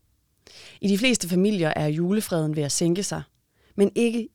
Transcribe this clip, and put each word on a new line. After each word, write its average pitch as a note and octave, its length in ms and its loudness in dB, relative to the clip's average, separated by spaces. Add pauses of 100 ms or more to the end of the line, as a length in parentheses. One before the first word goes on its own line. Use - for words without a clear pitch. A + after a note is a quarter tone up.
(800)
I G#3 60 -2
de G3 100 4
fleste A3+ 320 0
familier F3+ 460 2
er D3+ 120 -2
julefreden E3 680 -2
ved D3+ 80 -2
at C#3 80 -4
sænke F3 320 0
sig, D#3 200 -8 (520)
men G3+ 200 2
ikke A#3 400 0